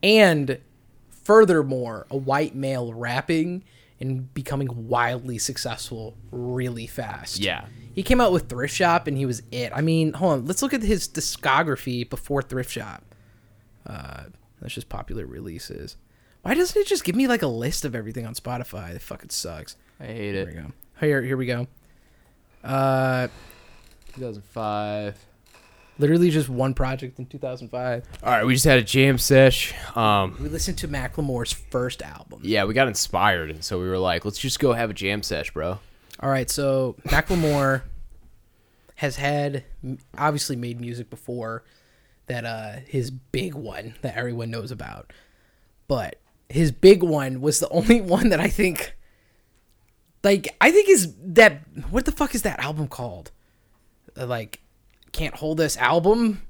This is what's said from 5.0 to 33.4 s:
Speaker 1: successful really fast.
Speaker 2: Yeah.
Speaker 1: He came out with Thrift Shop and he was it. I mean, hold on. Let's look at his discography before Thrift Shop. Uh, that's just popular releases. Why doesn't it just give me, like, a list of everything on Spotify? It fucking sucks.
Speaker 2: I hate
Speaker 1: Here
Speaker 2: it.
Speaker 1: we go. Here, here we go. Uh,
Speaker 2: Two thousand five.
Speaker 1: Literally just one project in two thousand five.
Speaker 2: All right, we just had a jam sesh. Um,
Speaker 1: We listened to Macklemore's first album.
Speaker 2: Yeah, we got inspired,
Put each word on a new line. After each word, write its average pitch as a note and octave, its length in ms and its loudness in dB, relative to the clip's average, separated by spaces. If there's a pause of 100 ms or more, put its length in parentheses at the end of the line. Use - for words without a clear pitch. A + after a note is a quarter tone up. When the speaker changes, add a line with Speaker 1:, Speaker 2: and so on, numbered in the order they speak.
Speaker 1:
successful A2+ 760 -8 (140)
really B2 560 -6
fast. - 540 -10
Speaker 2:
Yeah. F#2+ 260 -4 (280)
Speaker 1:
He G3 100 -4
came B3 160 4
out G#3+ 140 4
with E3 160 0
Thrift B2 260 -6
Shop F3 320 2
and C#3 100 -2
he C3+ 80 -2
was A#2+ 160 -4 (100)
it. B2 220 -6
I C3+ 80 -2
mean, D#3+ 320 2
hold E3 200 2
on. B2+ 120 -2
Let's F3+ 160 -2
look C4+ 120 0
at A#3+ 100 -2
his G#3 240 0
discography C3+ 1000 -2
before C#3 360 -4
Thrift B2+ 260 -6
Shop. G#2+ 340 -12 (840)
Uh, - 380 -14 (360)
that's - 140 -12
just - 140 -14
popular - 360 -8
releases. D#2+ 680 -14 (460)
Why G3 120 -2
doesn't F4+ 260 2
it G4+ 80 2
just F#4+ 180 -2
give F3 100 -2
me, C4 120 2
like, A#3+ 140 2
a D#3 60 0
list A#2+ 380 -4
of B2 100 -6
everything A2+ 320 -8
on A#2 80 -12
Spotify? F2+ 580 -10
It F2 80 -14
fucking - 300 -16
sucks. - 460 -10 (220)
Speaker 2:
I - 80 -16
hate G#2+ 280 -8
Speaker 1:
Here F#2+ 60 -4
Speaker 2:
it. F#2 80 -6
Speaker 1:
we D#2+ 40 -14
go. D#2+ 180 -14 (280)
Here, D3 240 2
here C3 140 -2
we C3 100 -4
go. B2 180 -4 (1000)
Uh, C3 640 0 (840)
Speaker 2:
Two C3 80 -14
thousand G#2+ 220 -10
five. G#2 720 -4 (800)
Speaker 1:
Literally E3 320 6
just D3+ 200 2
one C3 260 0
project C3 440 -2
in B2+ 60 -10
two C#3 140 -18
thousand B2+ 300 -10
five. B2 340 -4 (200)
Speaker 2:
All - 80 2
right, A2 140 6
we B2+ 80 6
just B2+ 120 4
had C#3 120 8
a B2 60 6
jam C3 340 4
sesh. C3 560 6 (240)
Um, G2+ 420 4
Speaker 1:
We C#3+ 100 -6
listened D#3 300 -4
to D#3+ 80 -6
Macklemore's C3 640 -4
first - 520 -4
album. - 400 -18
Speaker 2:
Yeah, G2+ 220 2
we G#2+ 100 -2
got C3 120 4
inspired, F#2 640 0